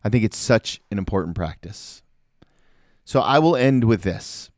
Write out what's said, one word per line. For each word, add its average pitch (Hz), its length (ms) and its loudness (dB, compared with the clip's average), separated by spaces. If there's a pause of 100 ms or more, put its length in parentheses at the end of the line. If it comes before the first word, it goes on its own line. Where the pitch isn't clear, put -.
I 107 60 -2
think 110 160 2
it's - 140 -2
such - 420 0 (100)
an 104 60 -4
important 87 400 -4
practice. - 640 -10 (1000)
So 135 160 0
I 139 180 2
will 160 180 4
end 127 280 2
with 110 180 2
this. - 560 -8